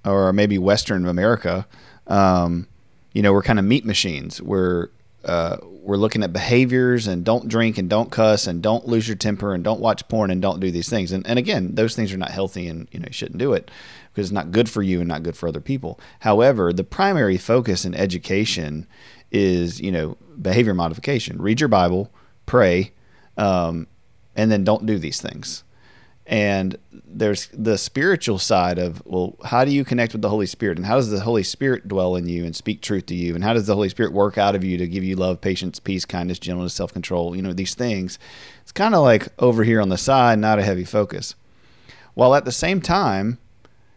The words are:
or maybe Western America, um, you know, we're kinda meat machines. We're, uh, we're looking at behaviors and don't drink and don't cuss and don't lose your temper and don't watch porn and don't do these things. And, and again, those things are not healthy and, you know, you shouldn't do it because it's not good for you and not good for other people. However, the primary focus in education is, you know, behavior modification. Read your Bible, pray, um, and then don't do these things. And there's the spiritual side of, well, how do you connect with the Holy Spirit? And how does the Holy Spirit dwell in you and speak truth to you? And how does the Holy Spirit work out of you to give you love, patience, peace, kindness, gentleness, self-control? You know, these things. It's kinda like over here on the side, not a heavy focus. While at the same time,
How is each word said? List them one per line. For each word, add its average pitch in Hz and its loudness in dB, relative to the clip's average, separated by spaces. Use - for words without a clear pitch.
or 98 2
maybe 104 2
Western 95 0
America, 92 0
um, 90 2
you 104 0
know, 101 6
we're 98 4
kinda 110 2
meat 113 2
machines. 92 -4
We're, 90 0
uh, 85 0
we're 101 -2
looking 107 2
at 90 -4
behaviors 123 2
and 90 -2
don't 113 0
drink 113 0
and 95 -2
don't 107 0
cuss 110 2
and 87 -6
don't 113 0
lose 113 0
your 110 -6
temper 104 -2
and 90 -4
don't 107 -2
watch 110 0
porn 107 0
and 92 0
don't 92 -2
do 95 -2
these 85 -4
things. 92 -2
And, 95 -4
and 120 0
again, 123 -2
those 113 0
things 107 -2
are 95 -6
not 90 -6
healthy 92 -6
and, 82 -10
you - -12
know, 85 -10
you - -14
shouldn't - -10
do 127 0
it - -4
because 101 -4
it's 101 -4
not 85 -4
good 110 2
for 113 -2
you 92 0
and 85 -2
not 80 -4
good 82 -6
for 85 -6
other 80 -6
people. 135 -8
However, 107 4
the 92 -2
primary 147 0
focus 113 0
in 90 -6
education 87 -2
is, 90 0
you 95 -4
know, 80 -4
behavior 101 2
modification. 90 -4
Read 110 0
your 151 2
Bible, 92 2
pray, 95 2
um, 85 0
and 110 2
then 101 2
don't 107 2
do 107 0
these 78 -6
things. - -12
And 101 0
there's 104 -2
the 107 0
spiritual 143 -2
side 90 2
of, 87 -4
well, 90 -4
how 123 2
do 139 0
you 139 2
connect 120 -2
with 113 -6
the 104 0
Holy 104 0
Spirit? 92 -4
And 87 -6
how 110 2
does 127 2
the 101 -2
Holy 110 0
Spirit 127 -4
dwell 92 0
in 87 -4
you 87 -4
and 82 -8
speak - -6
truth 98 -4
to - -8
you? 87 -4
And 85 -4
how 110 0
does 110 0
the 104 2
Holy 101 0
Spirit 95 -2
work 98 2
out 101 4
of 95 -2
you 92 -2
to 90 -2
give 92 -6
you 92 -2
love, 92 -2
patience, 92 -4
peace, 95 -4
kindness, 90 -6
gentleness, 90 -6
self-control? 87 -4
You 92 -6
know, 92 -6
these 92 -6
things. 101 -4
It's - -20
kinda 202 2
like 120 6
over 113 4
here 113 4
on 101 2
the 92 0
side, 123 4
not 107 2
a 101 2
heavy 95 -2
focus. - -4
While 127 6
at 143 4
the 127 -4
same 175 0
time, 120 0